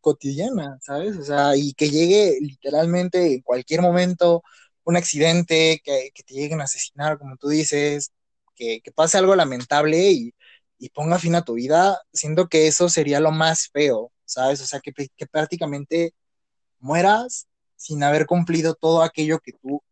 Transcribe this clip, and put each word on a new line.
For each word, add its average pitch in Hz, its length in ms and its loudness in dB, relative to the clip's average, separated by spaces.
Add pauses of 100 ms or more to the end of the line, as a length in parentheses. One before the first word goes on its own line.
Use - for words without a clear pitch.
cotidiana, 147 800 -4
¿sabes? 180 360 -8
O 147 60 -12
sea, 143 320 2
y 143 180 0
que 151 180 0
llegue 170 500 4
literalmente 170 960 0
en 127 60 -6
cualquier 127 400 -2
momento 175 600 2 (440)
un 170 120 2
accidente, 160 840 2
que, 135 320 -4
que - 80 -20
te 131 100 -20
lleguen 147 280 -6
a - 20 -8
asesinar, 143 560 -6
como 135 180 -18
tú 143 120 -8
dices, 147 640 -2 (440)
que, 113 260 -6
que - 100 -20
pase 170 280 2
algo 190 160 4
lamentable 151 720 2
y, 123 240 0 (460)
y 139 100 -16
ponga 165 300 -2
fin 170 160 0
a 170 80 0
tu 120 100 -8
vida, 156 480 2 (100)
siento 160 360 -2
que 160 200 4
eso 175 220 2
sería 143 300 0
lo 156 120 2
más 160 380 0
feo, 123 420 -2 (120)
¿sabes? 135 380 -2
O 131 40 -14
sea, 139 140 -8
que, 135 140 -16
que 143 320 -12
prácticamente 156 880 -4 (680)
mueras 196 680 0 (280)
sin 147 280 -8
haber 147 220 2
cumplido 165 500 0
todo 165 280 2
aquello 156 360 -2
que - 140 -20
tú, 139 380 -10